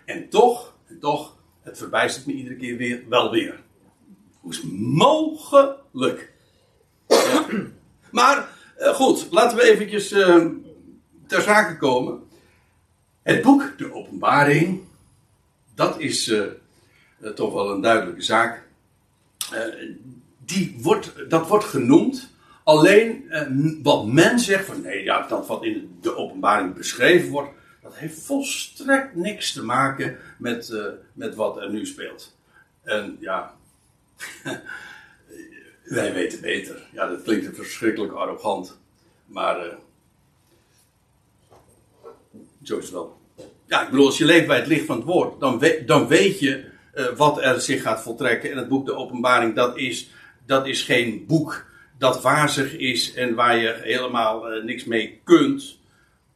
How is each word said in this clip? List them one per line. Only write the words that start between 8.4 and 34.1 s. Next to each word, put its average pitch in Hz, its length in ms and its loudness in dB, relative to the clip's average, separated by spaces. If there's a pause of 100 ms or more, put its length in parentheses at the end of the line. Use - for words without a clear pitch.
eh, - 180 2
goed, - 360 2
laten 220 260 4
we 226 140 8
eventjes, 202 420 2
eh, 175 340 6 (800)
ter 185 160 0
zake 202 340 4
komen. 131 440 -2 (1000)
Het - 200 2
boek, 277 360 4
de - 140 -12
Openbaring, 143 880 0 (920)
dat 160 260 -2
is, - 280 -4
eh, 107 140 0 (800)
eh, 107 100 -14
toch - 220 -4
wel 98 180 -2
een 98 100 -6
duidelijke 110 420 0
zaak. 113 460 -2 (840)
Eh, 113 100 -6 (840)
die 175 340 -6
wordt, 156 340 0 (160)
dat 160 200 2
wordt 214 160 2
genoemd. 160 680 2 (340)
Alleen, 190 680 6
eh, 151 180 -6
m-, 151 340 0
wat 135 240 2
men 180 320 4
zegt - 260 0
van, - 160 -12
nee, 98 220 -10
ja, 101 240 -2
dat - 200 -6
wat 110 180 -8
in 98 360 -8
de - 160 -6
Openbaring 95 580 -2
beschreven 143 560 2
wordt, 139 200 -6 (320)
dat - 140 -20
heeft - 260 -14
volstrekt 277 920 -4
niks 202 380 -6
te 113 120 -10
maken 120 540 -4 (200)
met, 117 320 -8
eh, 107 140 -8 (280)
met 101 220 -10
wat 107 220 -4
er 104 140 -10
nu 104 160 -8
speelt. - 500 -16 (460)
En 104 380 -6
ja, 95 340 -8 (880)